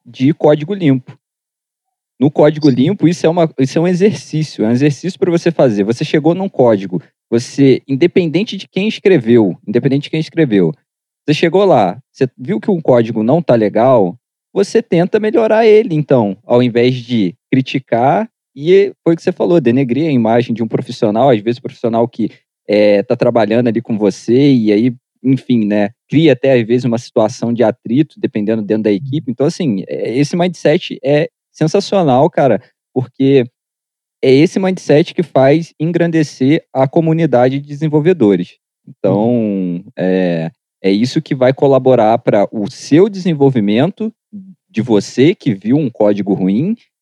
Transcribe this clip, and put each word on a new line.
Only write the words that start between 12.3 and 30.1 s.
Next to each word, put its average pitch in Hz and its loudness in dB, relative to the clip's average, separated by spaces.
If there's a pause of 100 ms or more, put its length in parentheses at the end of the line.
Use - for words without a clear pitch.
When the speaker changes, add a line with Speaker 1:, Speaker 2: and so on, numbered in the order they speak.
Speaker 1:
viu 175 -6
que - -6
um 175 -2
código 117 0
não 147 0
tá 127 0
legal, 107 2 (360)
você 202 0
tenta 180 -2
melhorar 220 0
ele, 214 4
então, 120 0
ao 123 2
invés 123 0
de 113 -2 (180)
criticar, 135 -2 (260)
e 180 2 (120)
foi 170 2
o - 2
que - -16
você 185 -2
falou, 180 0
denegrir 127 0
a 151 -2
imagem 120 0
de 107 -6
um 110 -4
profissional, 123 -2
às 113 2
vezes 117 -4
o - -20
profissional 117 -4
que, 113 -6 (380)
é, 104 2
tá 117 -2
trabalhando 117 0
ali 117 -2
com 113 -6
você, 117 2
e 110 2
aí, 117 2 (300)
enfim, 127 0
né, 104 0 (200)
cria 151 4
até, 135 0
às 107 -4
vezes, 120 0
uma 117 -2
situação 117 -2
de 117 0
atrito, 113 -2
dependendo 110 -4
dentro 107 -4
da 107 0
equipe. 131 -4
Então, 135 -2
assim, 139 -4
é, 107 -6